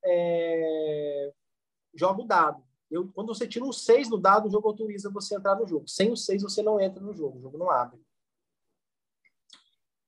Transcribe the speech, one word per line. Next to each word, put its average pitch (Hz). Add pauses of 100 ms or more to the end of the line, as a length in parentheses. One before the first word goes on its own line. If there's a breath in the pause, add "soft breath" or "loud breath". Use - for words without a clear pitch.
é... 160 (600)
joga 190
o 240
dado. 165 (240)
Eu, 180
quando 220
você 233
tira 240
um 269
seis 233
no 220
dado, 202
o 196
jogo 214
autoriza 208
você 196
a -
entrar 196
no 214
jogo. 151
Sem 214
o 233
seis, 196
você 202
não 214
entra 190
no 202
jogo, 139
o 123
jogo 135
não 180
abre. 123 (2000)